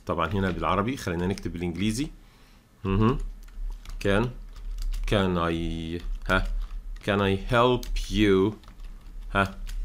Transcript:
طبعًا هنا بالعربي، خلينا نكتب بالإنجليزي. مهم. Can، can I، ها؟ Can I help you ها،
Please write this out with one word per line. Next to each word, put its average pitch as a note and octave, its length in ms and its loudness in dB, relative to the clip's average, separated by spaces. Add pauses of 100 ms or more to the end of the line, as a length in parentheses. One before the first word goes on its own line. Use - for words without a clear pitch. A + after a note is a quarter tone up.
طبعًا E2 220 0
هنا F#2+ 240 0
بالعربي، F#2 460 0
خلينا F2 300 -2
نكتب F#2 260 -4
بالإنجليزي. F#2+ 540 -2 (760)
مهم. A2 340 4 (840)
Can، G2+ 220 4 (840)
can F#2+ 280 4
I، E2 640 -2 (300)
ها؟ F#2 160 4 (580)
Can G2+ 140 2
I G2 180 2 (140)
help A#2+ 600 2
you G2+ 540 4 (640)
ها، G2 260 0 (280)